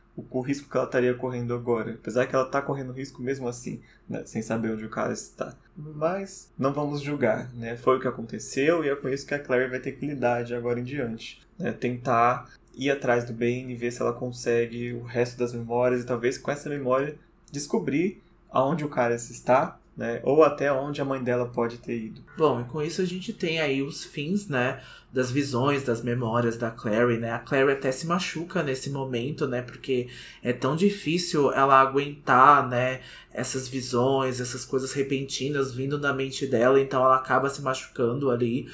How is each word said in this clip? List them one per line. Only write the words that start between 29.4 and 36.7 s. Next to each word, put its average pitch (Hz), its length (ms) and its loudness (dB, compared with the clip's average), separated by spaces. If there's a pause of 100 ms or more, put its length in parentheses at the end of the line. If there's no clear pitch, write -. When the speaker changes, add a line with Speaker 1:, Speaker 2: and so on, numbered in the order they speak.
Speaker 2:
né? 123 140 -2
Porque 123 460 -2 (340)
é 120 100 0
tão 131 240 0
difícil 165 800 2
ela 135 260 6
aguentar, 135 880 6
né, 127 340 0 (300)
essas 123 360 -4
visões, 127 720 2
essas 123 240 -4
coisas 131 280 -2
repentinas 135 800 -2
vindo 139 280 -2
na 143 120 0
mente 131 360 -4
dela, 127 340 6